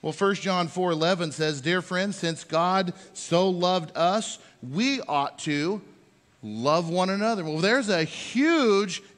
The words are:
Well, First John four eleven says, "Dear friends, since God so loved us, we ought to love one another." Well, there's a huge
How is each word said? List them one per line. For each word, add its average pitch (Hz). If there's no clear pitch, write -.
Well, 156
First 196
John 180
four 180
eleven 165
says, 151
"Dear 170
friends, 185
since 165
God 180
so 180
loved 180
us, 185
we 240
ought 139
to 160
love 139
one 185
another." 202
Well, 156
there's 214
a 170
huge 226